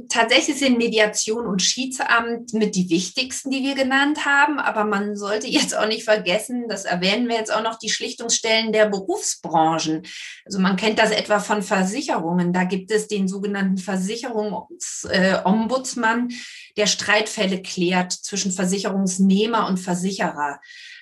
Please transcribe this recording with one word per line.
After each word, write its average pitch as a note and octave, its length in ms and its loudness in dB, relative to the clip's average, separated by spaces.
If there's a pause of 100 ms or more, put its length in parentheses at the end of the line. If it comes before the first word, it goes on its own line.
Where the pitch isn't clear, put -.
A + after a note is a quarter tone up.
tatsächlich A#3+ 520 2
sind B3+ 180 4
Mediation A3 720 0
und F#3+ 160 0
Schiedsamt A#3 880 -2
mit G#3+ 220 0
die F3+ 160 0
wichtigsten, B3+ 580 -2
die C4 140 -2
wir C#4 100 0
genannt C4+ 500 2
haben. C#4+ 360 4
Aber G#3+ 260 0
man G#3 300 0
sollte G3+ 320 -4
jetzt - 280 0
auch G#3 120 2
nicht G#3+ 160 -2
vergessen, G#3+ 680 0
das G3 160 -6
erwähnen G3 420 0
wir A#3 100 0
jetzt G#3+ 140 -4
auch G#3+ 120 0
noch, A3+ 160 -4
die A3 100 -6
Schlichtungsstellen A3+ 840 0
der G#3+ 160 6
Berufsbranchen. E3 1160 0 (420)
Also G3 140 -4
man F#3 160 4
kennt G#3+ 240 2
das G#3+ 100 6
etwa G#3 300 2
von G#3 240 0
Versicherungen. F#3+ 880 0
Da F#3 120 2
gibt F#3+ 260 -4
es G#3+ 160 2
den G3 200 0
sogenannten G3 500 -2
Versicherungs-, G#3 1300 -6
äh, F#3+ 340 2
Ombudsmann, A#3 880 0 (480)
der G#3 80 2
Streitfälle G3 760 0
klärt F3+ 520 0
zwischen G3 380 -4
Versicherungsnehmer G3 1160 2
und F#3 100 0
Versicherer. F3 840 -2 (420)